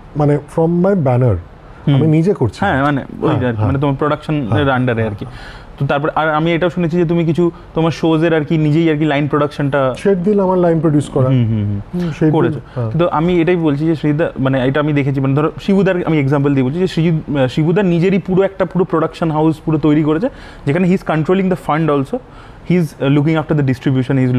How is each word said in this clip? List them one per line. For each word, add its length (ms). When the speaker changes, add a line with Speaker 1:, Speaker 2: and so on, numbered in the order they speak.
Speaker 1:
মানে, 200
from 320
my 100
banner। 400
Speaker 2:
হুম। 80
Speaker 1:
আমি 120
নিজে 260
করছি। 260
Speaker 2:
হ্যাঁ, 240
মানে, 180
ওই 80
Speaker 1:
হ্যাঁ, 180
Speaker 2:
আর 40
কি, 60
Speaker 1:
হ্যাঁ। 100
Speaker 2:
মানে, 120
তোমার 160
প্রোডাকশনের 540
Speaker 1:
হ্যাঁ, 280
Speaker 2:
under-এ 160
Speaker 1:
হ্যাঁ, 160
Speaker 2:
আর 60
কি। 100
Speaker 1:
হ্যাঁ। 380
Speaker 2:
তো 60
তারপর 300
আর 140
আমি 240
এটাও 160
শুনেছি 280
যে 80
তুমি 200
কিছু 260
তোমার 180
শোজের 420
আর 100
কি 140
নিজেই 340
আর 60
কি 80
লাইন 220
প্রোডাকশনটা 680
Speaker 1:
শেরদিল 420
আমার 180
লাইন 220
প্রডিউস 300
করা। 200
Speaker 2:
হুম, 180
হুম, 180
হুম। 140
Speaker 1:
হুম, 180
শেরদিল, 200
Speaker 2:
করেছো। 280
Speaker 1:
হ্যাঁ। 160
Speaker 2:
কিন্তু 160
আমি 340
এটাই 140
বলছি 300
যে 100
শ্রীদা, 440
মানে, 280
এটা 120
আমি 140
দেখেছি, 260
মানে, 160
ধরো 160
শিবুদার 440
আমি 140
এক্সাম্পল 340
দিয়ে 100
বলছি 160
যে 80
শ্রী-, 500
আহ, 100
শিবুদা 360
নিজেরই 340
পুরো 260
একটা 220
পুরো 200
প্রোডাকশন 460
হাউস 280
পুরো 180
তৈরি 260
করেছে, 260
যেখানে 220
he 100
is 100
controlling 420
the 80
fund 220
also, 280
he 100
is, 60
uh, 320
looking 260
after 180
the 120
distribution, 400
he 120
is 140